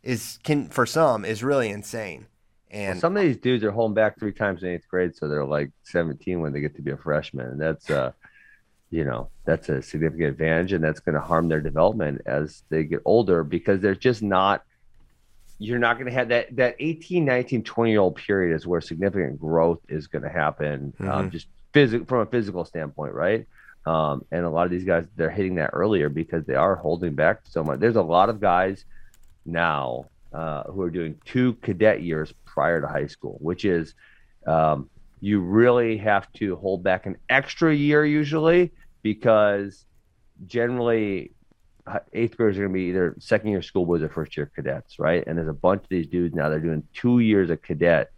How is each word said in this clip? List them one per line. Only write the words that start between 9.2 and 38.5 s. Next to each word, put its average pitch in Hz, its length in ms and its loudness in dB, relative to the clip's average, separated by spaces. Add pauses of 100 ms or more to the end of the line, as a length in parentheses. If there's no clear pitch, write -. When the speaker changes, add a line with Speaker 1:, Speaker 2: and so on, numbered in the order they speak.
Speaker 2:
that's - 240 0
a 69 140 -2
significant 80 480 -2
advantage, 80 420 0
and 87 100 0
that's 78 200 -2
gonna 76 180 -2
harm 82 300 0
their 78 100 0
development 78 680 0
as 73 440 -4
they 80 160 0
get 80 180 -4
older 95 400 4
because 90 380 0
they're 98 140 2
just 113 280 0
not, 95 400 2 (920)
you're 113 220 -4
not 120 180 2
gonna 123 140 -8
have 123 180 -2
that, 120 260 0
that 123 240 2
eighteen, 165 460 -2
nineteen, 127 380 0
twenty-year-old 107 520 2
period 92 400 0
is 78 100 -6
where 87 140 0
significant 85 600 -2
growth 82 380 2 (100)
is 76 180 -8
gonna 71 220 -8
happen, 73 720 -4
um, 95 40 -6
Speaker 1:
Mm-hmm. 95 260 -2
Speaker 2:
just 82 160 -14 (260)
physi-, 120 340 4
from 123 120 0
a 107 80 2
physical 98 360 -2
standpoint, 76 500 -8
right? 98 320 0 (400)
Um, 78 460 0
and 87 140 -2
a 82 40 -2
lot 85 160 2
of 87 60 -2
these 90 140 -4
guys, 85 200 2 (120)
they're 80 120 0
hitting 95 260 -2
that 78 180 -2
earlier 92 340 2
because 78 380 -4
they 65 100 -2
are 90 220 4
holding 82 360 -2
back 78 300 2
so 82 220 -4
much. 69 160 -4
There's 113 160 2
a 101 40 4
lot 87 280 4
of 110 100 -4
guys 95 460 0 (600)
now, 76 600 -2 (260)
uh, 78 320 -6
who 95 180 -8
are 87 80 -2
doing 82 360 -6
two 123 300 0
cadet 104 460 2
years 78 320 -4 (120)
prior 80 340 0
to 69 80 -4
high 71 200 -4
school, - 340 -12
which 82 240 -4
is, 85 300 0 (500)
um, 78 440 2 (300)
you 101 200 0
really 113 580 4
have 101 360 2
to 98 240 -4
hold 92 260 -4
back 92 240 0
an 95 100 -8 (120)
extra 139 440 2
year 147 320 4
usually 156 680 2 (300)